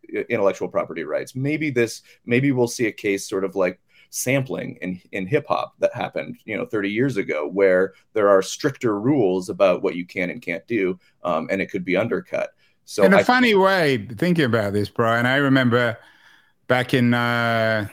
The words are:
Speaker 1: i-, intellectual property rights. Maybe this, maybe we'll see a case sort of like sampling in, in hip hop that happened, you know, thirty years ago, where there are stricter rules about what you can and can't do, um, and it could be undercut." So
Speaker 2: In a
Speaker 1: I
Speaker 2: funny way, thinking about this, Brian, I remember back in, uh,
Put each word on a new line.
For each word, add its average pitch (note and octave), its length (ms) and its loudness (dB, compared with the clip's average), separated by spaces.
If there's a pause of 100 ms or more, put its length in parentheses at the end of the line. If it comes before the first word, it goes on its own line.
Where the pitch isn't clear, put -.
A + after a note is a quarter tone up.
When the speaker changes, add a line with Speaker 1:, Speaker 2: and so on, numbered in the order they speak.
(140)
Speaker 1:
i-, G2+ 160 -4
intellectual G2 380 0
property E2+ 360 -4
rights. - 320 -8
Maybe D3 340 -2
this, A#2+ 320 -2 (240)
maybe B2 260 2
we'll B2 160 2
see A#2+ 200 -4
a G#2 40 -4
case G2 360 -4
sort F#2+ 180 -2
of F#2 100 -6
like F2+ 240 -2 (300)
sampling C3 720 -4
in, F#2 180 -8 (120)
in F#2+ 160 -8
hip C#3+ 200 0
hop - 320 -4
that - 140 0
happened, - 500 -8
you G#2+ 140 -8
know, - 80 -6
thirty G2+ 260 -4
years A#2+ 260 -2
ago, D#2 300 -4
where F#2+ 460 2 (200)
there G#2 140 2
are F#2+ 140 6
stricter A#2 580 -2
rules G#2 480 2
about F2+ 340 2
what F#2 140 -2
you F2 100 -8
can F2+ 240 -6
and D#2+ 120 -10
can't E2+ 260 -8
do, F#2 320 -2 (240)
um, D#2+ 260 -2
and F#2+ 120 -2
it - 100 -8
could F#2 140 -6
be - 100 -2
undercut." - 540 -4 (400)
So G3+ 140 -2
Speaker 2:
In F#3+ 100 6
a G3 40 8
Speaker 1:
I G3+ 60 6
Speaker 2:
funny B3 300 4
way, E3+ 540 2 (100)
thinking E3 280 2
about A2 260 0
this, G2+ 180 -2
Brian, A#2 360 0
I B2+ 100 2
remember B2 640 2 (680)
back B2+ 260 0
in, A#2+ 200 4
uh, A#2 800 0